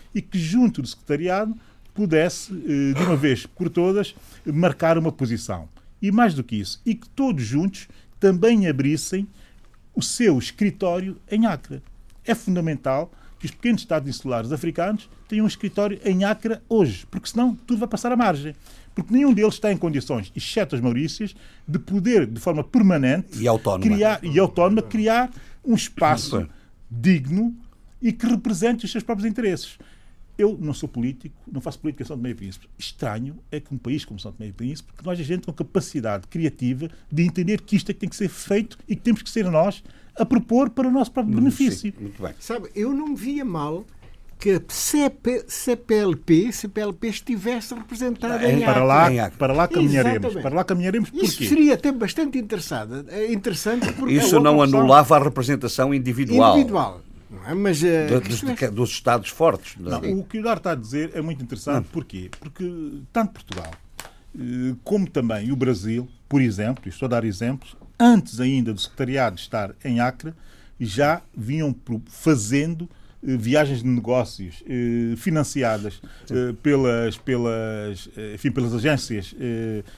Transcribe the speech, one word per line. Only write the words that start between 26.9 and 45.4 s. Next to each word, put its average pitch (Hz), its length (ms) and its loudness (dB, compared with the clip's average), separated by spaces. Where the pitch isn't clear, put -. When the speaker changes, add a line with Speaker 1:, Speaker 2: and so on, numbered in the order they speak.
Speaker 1:
digno 170 640 2
e 233 100 2
que - 140 -4
represente 226 580 0
os - 60 -6
seus - 140 -6
próprios 220 260 -4
interesses. 202 480 -4
Eu 208 240 2
não 151 140 -4
sou - 140 -8
político, 135 480 -6
não 135 100 -8
faço 156 180 -10
política 147 240 -8
em - 40 -10
São - 100 -12
Tomé 120 140 -6
e 110 40 -8
Príncipe. - 420 -16
Estranho 127 640 -8
é 151 80 -8
que - 120 -16
um 131 60 -8
país 131 260 -6
como 104 140 -16
São 98 140 -14
Tomé 107 160 -14
e 95 40 -14
Príncipe, 127 440 -10
que - 80 -18
não 180 80 -6
haja 175 100 -6
gente 175 240 -6
com 170 60 -10
capacidade 110 720 -4
criativa 143 640 -4
de 151 120 0
entender 185 380 0
que - 160 -2
isto - 140 0
é 196 40 -4
que - 60 -14
tem 190 80 -6
que - 80 -12
ser 196 120 -2
feito - 500 -4
e 208 80 -2
que - 60 -10
temos 226 200 2
que - 80 -14
ser 202 180 -2
nós 175 340 2
a 226 100 0
propor 247 440 2
para 262 180 0
o - 20 2
nosso 262 220 2
próprio 214 240 0
Speaker 2:
Hum, - 60 4
Speaker 1:
benefício. 240 500 2
Speaker 2:
sim, - 80 -16
muito 101 200 -12
bem. 90 200 -8
Speaker 3:
Sabe, 226 340 -8
eu 220 180 -2
não 302 180 -4
me 277 60 -4
via 269 280 -6
mal 165 420 -6
que 202 120 0
a 170 180 2
C - 420 0
P, - 380 -4